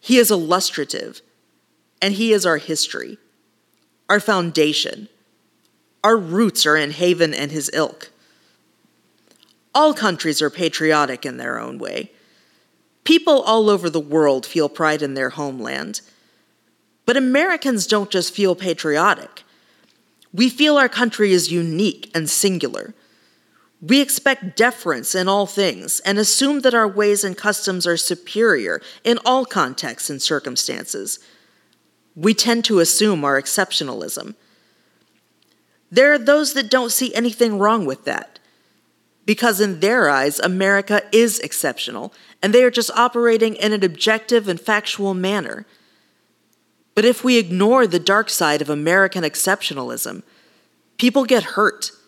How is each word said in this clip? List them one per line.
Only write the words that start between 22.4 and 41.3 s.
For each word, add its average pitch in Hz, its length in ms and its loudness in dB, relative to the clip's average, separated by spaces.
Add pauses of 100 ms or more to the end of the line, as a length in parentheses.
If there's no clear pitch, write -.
We 214 200 4
expect 269 560 -2
deference 185 580 -2
in 185 140 0
all 196 180 2
things 170 540 -4
and 202 180 0
assume 269 420 0
that 247 120 4
our 226 160 2
ways 208 340 0
and 190 140 -6
customs 190 500 -2
are 170 120 0
superior 170 840 -2 (240)
in 233 220 2
all 254 180 2
contexts 135 640 -6
and 139 140 -8
circumstances. - 960 -6 (960)
We 180 160 2
tend 233 340 0
to 208 120 2
assume 170 460 2
our 139 160 2
exceptionalism. - 920 -6 (1600)
There 262 240 6
are 294 40 2
those 294 360 2
that 262 160 -2
don't 247 200 2
see 247 240 -2
anything 226 440 0
wrong 208 260 2
with 135 220 -6
that, - 320 -8 (880)
because 214 340 2
in 190 200 0
their 202 280 2
eyes, 143 320 0
America 196 640 0 (100)
is 226 280 4